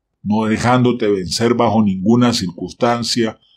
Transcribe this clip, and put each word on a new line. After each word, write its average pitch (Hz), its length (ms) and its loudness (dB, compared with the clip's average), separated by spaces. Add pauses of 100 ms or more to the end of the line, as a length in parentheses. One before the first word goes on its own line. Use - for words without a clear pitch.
(240)
no 107 220 -2
dejándote 120 640 2
vencer 101 460 0
bajo 113 300 2
ninguna 110 500 2
circunstancia 113 1080 -4 (180)